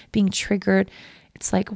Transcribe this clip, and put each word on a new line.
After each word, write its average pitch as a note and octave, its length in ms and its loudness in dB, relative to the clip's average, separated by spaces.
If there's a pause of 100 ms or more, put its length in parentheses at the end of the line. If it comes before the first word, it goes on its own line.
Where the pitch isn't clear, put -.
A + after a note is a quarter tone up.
(120)
being G3+ 160 2
triggered." F#3+ 600 0 (440)
It's - 200 -2
like, G3 220 0